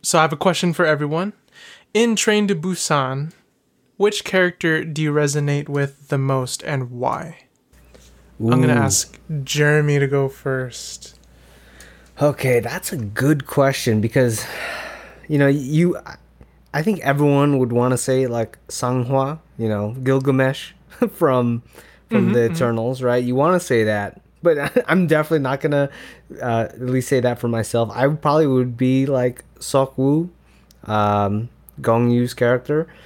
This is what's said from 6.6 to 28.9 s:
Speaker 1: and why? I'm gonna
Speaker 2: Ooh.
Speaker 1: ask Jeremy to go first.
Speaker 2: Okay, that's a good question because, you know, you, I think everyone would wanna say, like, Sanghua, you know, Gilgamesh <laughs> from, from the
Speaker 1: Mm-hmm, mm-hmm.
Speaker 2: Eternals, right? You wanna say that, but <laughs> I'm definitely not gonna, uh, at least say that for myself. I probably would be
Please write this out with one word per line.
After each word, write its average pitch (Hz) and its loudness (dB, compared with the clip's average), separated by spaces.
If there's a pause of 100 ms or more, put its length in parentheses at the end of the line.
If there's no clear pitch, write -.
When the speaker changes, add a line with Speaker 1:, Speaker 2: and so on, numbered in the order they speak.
Speaker 1:
and 131 -4
why? 127 -6 (960)
I'm 113 2
gonna 151 4
Speaker 2:
Ooh. 143 2
Speaker 1:
ask - -2 (260)
Jeremy 147 2
to 139 2
go 135 0
first. - -8 (1000)
Speaker 2:
Okay, 135 2
that's 123 -8
a 185 -6
good 131 -2
question 131 0
because, 117 0 (840)
you 151 0
know, 139 4
you, 147 0 (720)
I 156 -2
think 196 0
everyone 143 2
would 123 0
wanna 123 2
say, 131 0
like, 117 -4 (100)
Sanghua, 131 -2 (200)
you 113 -2
know, 104 -2 (100)
Gilgamesh 131 0 (160)
<laughs> - -2
from, - -
from 123 0 (480)
the - 0
Speaker 1:
Mm-hmm, 117 2
mm-hmm. 117 2
Speaker 2:
Eternals, 123 -2
right? 123 2
You 123 -2
wanna 165 2
say 117 2
that, 104 -2 (220)
but 151 2
<laughs> - -6
I'm 180 2
definitely 156 2
not 135 -2
gonna, 143 0 (500)
uh, 113 -2
at 110 -16
least 127 -2
say 135 2
that 123 -2
for 123 -4
myself. 113 -2
I 127 0
probably 151 2
would 127 0
be 131 2